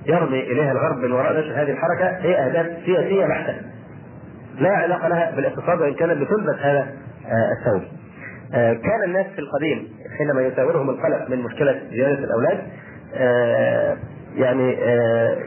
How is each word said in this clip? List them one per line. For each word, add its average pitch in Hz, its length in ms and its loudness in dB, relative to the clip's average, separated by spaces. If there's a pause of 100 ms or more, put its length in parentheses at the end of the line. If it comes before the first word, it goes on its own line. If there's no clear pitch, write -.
يرمي 147 340 2
إليها 135 320 0
الغرب 139 260 0
من 123 140 -2
وراء 135 280 2
نشر 151 220 -2
هذه 143 100 0
الحركة 170 360 0
هي 175 280 0
أهداف 165 320 2 (180)
سياسية 180 400 2
بحتة، - 280 -2 (1080)
لا 160 100 4
علاقة 170 380 2
لها 165 280 2
بالاقتصاد، 160 460 0
وإن 143 120 2
كانت 165 180 2
بتلبس 156 500 0
هذا، 143 260 2 (400)
آه، 113 320 2
الثوب. 101 220 2 (720)
آه، 117 200 4
كان 208 300 0
الناس 185 220 0
في - 140 -14
القديم 139 480 -2 (300)
حينما 143 240 2
يساورهم 135 480 2
القلق 147 400 0
من 127 100 0
مشكلة 123 400 0 (120)
زيادة 131 320 2
الأولاد، 139 360 2 (560)
آه، 120 840 2 (380)
يعني، 127 480 2
آه، 117 520 4 (120)